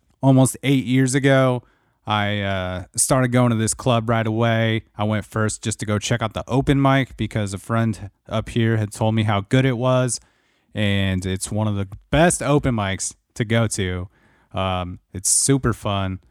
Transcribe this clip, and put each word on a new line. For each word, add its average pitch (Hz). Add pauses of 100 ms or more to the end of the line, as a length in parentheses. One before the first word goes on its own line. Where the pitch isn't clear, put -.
(220)
almost 131
eight 131
years 127
ago, 135 (460)
I, 104
uh, 92 (100)
started 131
going 123
to 113
this 110
club 117
right 113
away. 113 (140)
I 107
went 107
first 110
just -
to 107
go 104
check 117
out 110
the 90
open 135
mic 135
because 104
a 95
friend 110 (180)
up 110
here 113
had 107
told 110
me 113
how 104
good 131
it 127
was, 127 (540)
and 98
it's 92
one 107
of 104
the 98 (220)
best 156
open 139
mics 95 (220)
to 120
go 113
to. 90 (460)
Um, 92 (140)
it's -
super 127
fun 98